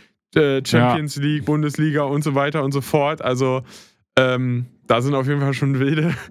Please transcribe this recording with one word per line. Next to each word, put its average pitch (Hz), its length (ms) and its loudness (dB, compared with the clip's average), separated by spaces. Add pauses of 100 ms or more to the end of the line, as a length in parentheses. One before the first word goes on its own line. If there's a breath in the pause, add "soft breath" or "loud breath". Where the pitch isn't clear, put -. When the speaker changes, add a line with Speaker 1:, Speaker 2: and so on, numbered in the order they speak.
(360 loud breath)
Speaker 1:
äh, 139 300 2
Champions 143 520 2
Speaker 2:
Ja. 139 60 -6
Speaker 1:
League, 151 220 0
Bundesliga 151 580 0
und 143 200 -2
so 151 120 -2
weiter 143 280 0
und 139 80 0
so 139 100 0
fort. 151 400 0
Also, 127 400 0 (560 loud breath)
ähm, 127 480 0 (220)
da 117 140 2
sind 143 120 -2
auf 131 140 0
jeden 143 140 0
Fall 139 120 0
schon 139 260 0
wilde, 156 340 0 (180)